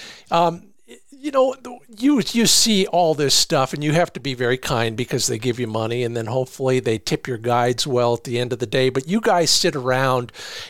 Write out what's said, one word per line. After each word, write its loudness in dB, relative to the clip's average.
Um, 2
you -12
know, 2
you, 4
you 2
see 4
all 2
this 2
stuff, 2
and -6
you 0
have 2
to -14
be -4
very 0
kind -2
because -4
they -2
give -2
you -2
money, -2
and -4
then -4
hopefully -2
they 0
tip -4
your -6
guides 0
well 2
at -6
the -4
end -2
of -6
the -4
day. 0
But -4
you 0
guys 2
sit 2
around 0